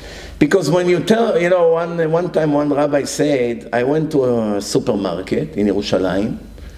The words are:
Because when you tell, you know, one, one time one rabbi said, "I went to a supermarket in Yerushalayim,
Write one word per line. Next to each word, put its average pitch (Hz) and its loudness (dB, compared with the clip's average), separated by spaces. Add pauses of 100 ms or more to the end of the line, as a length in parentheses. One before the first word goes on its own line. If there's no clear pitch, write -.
(380)
Because 151 2
when 180 2
you 175 2
tell, 214 2
you 175 2
know, 175 4
one, 165 0
one 165 0
time 156 0
one 147 2
rabbi 143 0
said, 123 -2
"I 120 2
went 151 0
to 117 2
a 101 -2
supermarket 101 -2
in 104 2
Yerushalayim, 92 0 (420)